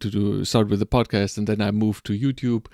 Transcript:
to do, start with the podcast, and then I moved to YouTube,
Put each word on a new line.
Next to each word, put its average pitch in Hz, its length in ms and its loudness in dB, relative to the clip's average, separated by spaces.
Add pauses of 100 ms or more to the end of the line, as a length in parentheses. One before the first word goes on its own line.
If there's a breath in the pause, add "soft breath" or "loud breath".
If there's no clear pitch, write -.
to 101 100 -4
do, 101 360 0
start 110 220 2
with 101 100 2
the 104 80 -2
podcast, 110 500 0
and 107 100 -2
then 107 140 0
I 101 100 0
moved 107 360 0
to 104 120 -2
YouTube, 127 560 -2